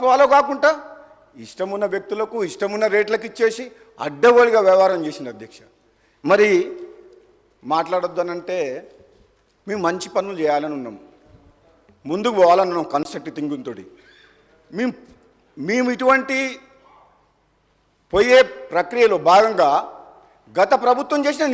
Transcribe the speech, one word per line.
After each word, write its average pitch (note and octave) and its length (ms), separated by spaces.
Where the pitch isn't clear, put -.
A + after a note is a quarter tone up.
ఫాలో C4 200
కాకుండా C#4+ 340
ఇష్టమున్న G3 480
వ్యక్తులకు G#3 460
ఇష్టమున్న G#3 460
రేట్లకు G#3+ 360
ఇచ్చేసి A3+ 340
అడ్డగోలుగా A3+ 600
వ్యవహారం F#3+ 400
చేసింది D3 280
అధ్యక్ష. G#2+ 260
మరి G#3 200
మాట్లాడొద్దనంటే F3 960
మేము G3+ 200
మంచి F3 280
పనులు G3 260
చేయాలని D3 360
ఉన్నాం, A2+ 200
ముందుకు G#3 360
పోవాలని F3+ 320
ఉన్నాం E3+ 220
కన్‌స్ట్రక్టివ్ D3+ 440
థింకింగ్ C#3+ 300
తోటి. G2 160
మేము, A#3+ 160
మేము B3 260
ఇటువంటి C4 420
పోయే A#3+ 260
ప్రక్రియలో G3+ 440
భాగంగా F#3+ 400
గత G3+ 140
ప్రభుత్వం C4 420
చేసిన D4 280